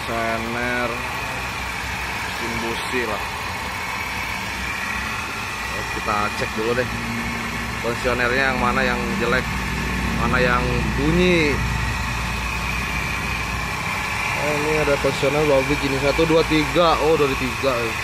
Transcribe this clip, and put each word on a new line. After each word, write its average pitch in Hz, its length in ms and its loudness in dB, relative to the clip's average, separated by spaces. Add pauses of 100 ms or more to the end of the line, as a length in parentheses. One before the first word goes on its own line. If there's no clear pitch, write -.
Sener, 117 840 -2 (1300)
mesin - 380 -4
busi 113 480 -2
lah. 104 160 -2 (2500)
Oke, - 160 -4 (160)
kita 107 220 0 (200)
cek 117 120 -2 (100)
dulu 110 180 0
deh 123 120 0 (920)
tensionernya 123 640 2 (100)
yang 127 60 0
mana 123 240 2
yang 123 160 2 (240)
jelek, 120 240 2 (760)
mana 120 220 2
yang 123 200 4 (360)
bunyi. 165 560 4 (2750)
Oh, 147 220 0
ini 151 140 2 (120)
ada 143 140 4
tensioner 139 500 2
logik 135 320 4
ini, 135 220 0
satu, 143 240 4
dua, 160 240 6
tiga. 156 560 4
Oh, 160 100 6
dari 143 220 4
tiga, 131 340 0
ya. 117 200 -2 (100)